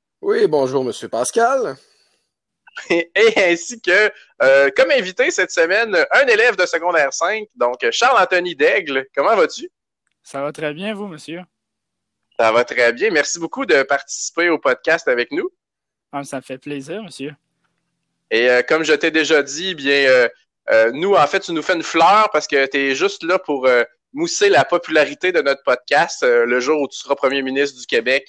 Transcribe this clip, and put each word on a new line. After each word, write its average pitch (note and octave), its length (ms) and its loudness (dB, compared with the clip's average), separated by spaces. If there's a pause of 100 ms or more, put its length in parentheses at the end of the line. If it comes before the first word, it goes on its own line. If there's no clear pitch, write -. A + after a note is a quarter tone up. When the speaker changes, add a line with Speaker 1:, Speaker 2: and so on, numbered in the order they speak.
(220)
Speaker 1:
Oui, G#3+ 260 0
bonjour, C3+ 360 0
Monsieur A2+ 240 -8
Pascal. A3 720 -2 (500)
Speaker 2:
<laughs> - 600 -20
Et, E3+ 260 -2
et G#3+ 300 4
ainsi F3 340 -2
que, G3+ 320 2 (320)
euh, C3+ 320 6
comme C4+ 160 4
invité B3 400 0
cette - 200 -2
semaine, F#3+ 440 0 (160)
un B3+ 160 4
élève A3 300 2
de F3+ 80 2
secondaire E3 480 0
cinq, G#3 420 -4
donc B2 340 -2
Charles-Anthony F#3 640 2
Daigle. D3 520 0 (100)
Comment E3 220 2
vas-tu ? A3+ 340 -2 (500)
Speaker 3:
Ça C#3 200 -12
va D3 100 -6
très D3+ 220 -8
bien, G3 200 -10
vous, G3+ 140 -12
monsieur ? D#3+ 320 -16 (1000)
Speaker 2:
Ça A2+ 140 2
va A#2+ 140 2
très A#2+ 260 0
bien. F3 200 -2
Merci D#3 280 -2
beaucoup A#3+ 260 -8
de D3 180 2
participer - 680 -4
au D#3 100 0
podcast D#3 480 -2
avec A#2+ 240 -2
nous. F3+ 180 -6 (600)
Speaker 3:
Ah, C#3 140 -10
ça C#3 120 -12
me B2 40 -10
fait C3 160 -14
plaisir, D3 440 -12
monsieur. D3+ 320 -14 (960)
Speaker 2:
Et, A#2 200 2
euh, B2 120 4
comme D#3+ 220 0
je D3+ 80 0
t'ai D3+ 180 0
déjà D3+ 320 2
dit, D#3 320 -8
bien, C#3 360 0
euh, B2+ 180 4 (420)
euh, A2+ 220 4
nous, F3+ 240 0
en D3 120 4
fait, F#3+ 120 -2
tu F3+ 140 -10
nous D3+ 80 -4
fais F3+ 140 -2
une D#3+ 80 -6
fleur G3 500 4
parce D3+ 120 0
que C#3 200 0
t'es C#3 280 -2
juste E3+ 300 -4
là F3+ 160 0
pour, C3 280 -2
euh, A#2+ 160 4 (280)
mousser E3+ 380 -2
la D3+ 160 4
popularité D#3 680 0
de F3 100 2
notre C#3 220 -2
podcast, C#3+ 600 -2
euh, A#2+ 220 4
le B2 140 0
jour D3 220 0
où C3+ 80 -4
tu - 80 -18
seras C#3 180 -4
premier C3+ 260 -2
ministre C3+ 380 -4
du - 60 -18
Québec B2+ 440 -2